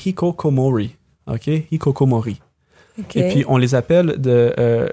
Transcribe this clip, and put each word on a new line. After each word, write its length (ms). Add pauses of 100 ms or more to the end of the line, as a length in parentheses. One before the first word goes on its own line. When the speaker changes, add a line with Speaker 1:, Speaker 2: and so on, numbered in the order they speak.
Speaker 1:
hikokomori. 920 (320)
OK ? 180 (240)
Hikokomori. 720 (580)
Speaker 2:
Ok. 160
Speaker 1:
Et 140
puis, 180
on 120
les 180
appelle 440
de, 380
euh, 340